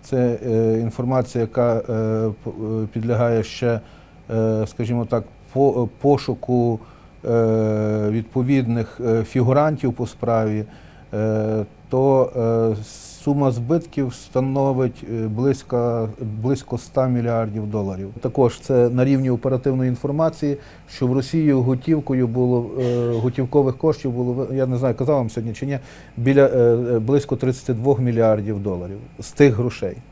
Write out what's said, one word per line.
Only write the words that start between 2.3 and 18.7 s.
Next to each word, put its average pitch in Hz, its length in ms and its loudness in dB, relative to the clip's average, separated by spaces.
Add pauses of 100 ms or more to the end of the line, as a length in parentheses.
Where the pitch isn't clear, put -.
п-, 117 60 -8
е, 110 420 -4
підлягає 117 500 0
ще, 117 380 -2 (500)
е, 110 360 0
скажімо 120 380 -4
так, 113 200 -2 (280)
по-, 131 320 2
е, - 40 -4 (120)
пошуку, 123 760 0 (460)
е, 107 840 0
відповідних, 117 960 -2
е, 113 180 2
фігурантів 135 680 0
по 120 140 -6
справі, 110 580 -2 (500)
е, 110 500 -2 (240)
то, 131 440 2 (480)
е, 110 40 -10 (400)
сума 143 260 2
збитків 127 640 -2
становить, 131 960 -2
е, 110 160 -4
близько, 120 800 -2 (340)
близько 131 340 -4
ста 131 320 -2
мільярдів 113 640 -2
доларів. 98 400 -4 (100)
Також 120 400 2
це 123 280 4